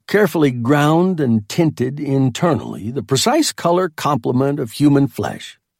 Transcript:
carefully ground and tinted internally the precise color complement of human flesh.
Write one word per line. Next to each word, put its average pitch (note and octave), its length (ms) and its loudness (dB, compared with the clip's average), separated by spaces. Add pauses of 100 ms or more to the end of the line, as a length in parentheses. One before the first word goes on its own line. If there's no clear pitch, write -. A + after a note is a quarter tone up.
carefully E3+ 420 2
ground D3 720 2
and A2+ 280 0
tinted C#3+ 520 -2
internally C3+ 920 -2
the C3+ 120 -6
precise A#3 500 0
color F3 360 0
complement C#3 720 -2
of B2+ 140 -6
human C#3 340 4
flesh. - 540 -8 (200)